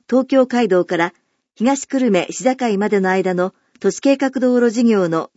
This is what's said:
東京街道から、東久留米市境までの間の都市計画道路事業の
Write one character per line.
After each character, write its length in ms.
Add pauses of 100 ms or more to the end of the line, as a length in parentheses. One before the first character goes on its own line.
東 180
京 200
街 200
道 160
か 140
ら、 160 (400)
東 320
久 200
留 40
米 220
市 120
境 360
ま 100
で 100
の 120
間 240
の 180 (260)
都 120
市 100
計 160
画 140
道 280
路 120
事 120
業 260
の 280